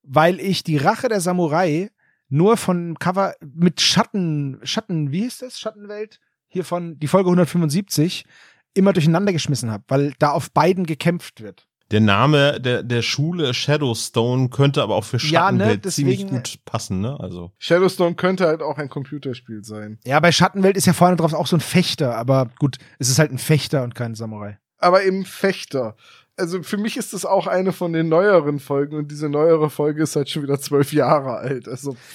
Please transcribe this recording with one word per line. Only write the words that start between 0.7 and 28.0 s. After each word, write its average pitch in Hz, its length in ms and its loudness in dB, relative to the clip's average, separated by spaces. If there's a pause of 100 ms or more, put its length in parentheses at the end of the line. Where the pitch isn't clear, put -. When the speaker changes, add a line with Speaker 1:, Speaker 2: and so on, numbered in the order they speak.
Speaker 1:
Rache 214 320 0
der 214 100 0
Samurai 175 680 0 (400)
nur 185 280 4
von 170 420 -4
Cover 185 360 -2 (180)
mit 170 280 2
Schatten, 156 840 -2
Schatten, 151 480 -4
wie 180 100 -2
hieß 240 180 -8
das? 254 200 -14
Schattenwelt? 208 600 -12 (280)
Hier 180 160 -6
von 170 360 -8
die 151 80 -4
Folge 185 220 4
hundertfünfundsiebzig 175 960 0 (500)
immer 196 180 4
durcheinander 175 400 2
geschmissen 131 380 -2
hab, 104 180 -8
weil 139 300 0
da 147 120 2
auf 151 200 -4
beiden 175 340 2
gekämpft 165 560 -4
wird. - 260 -20 (240)
Speaker 2:
Der 107 100 4
Name 135 580 4
der, 123 220 -2
der 117 220 -2
Schule 151 500 -2
Shadowstone 127 960 0
könnte 139 320 2
aber 104 140 0
auch 107 80 0
für - 140 -4
Speaker 1:
Ja, 165 340 2
ne, 190 140 2
Speaker 2:
Schattenwelt 202 260 0
ziemlich 143 300 0
Speaker 1:
deswegen 196 160 -6
Speaker 2:
gut - 280 -10
passen, 98 360 -4
ne? 131 180 -6
Also. 90 400 -12
Speaker 3:
Shadowstone 175 560 2
könnte 185 320 0
halt 160 160 -2
auch 156 140 -6
ein 143 120 -8
Computerspiel 131 720 -12
sein. 107 420 -14
Speaker 1:
Ja, 135 140 2
bei 170 120 6
Schattenwelt 190 460 4
ist 185 100 0
ja 170 60 8
vorne 175 240 6
drauf 165 160 0
auch 156 140 -2
so 175 100 2
ein - 40 0
Fechter, 151 540 0
aber 127 420 2
gut, 139 200 0 (220)
es 127 100 -2
ist 131 100 2
halt 156 120 2
ein 127 60 -6
Fechter 143 460 0
und 120 120 -8
kein 113 200 -8
Samurai. 107 420 -10 (220)
Speaker 3:
Aber 185 240 4
eben 190 220 0
Fechter. 135 720 -4 (400)
Also 180 280 -4
für - 140 -6
mich 220 200 -4
ist - 160 -8
das 190 120 -8
auch 190 200 2
eine 185 280 0
von 170 200 -4
den 165 160 0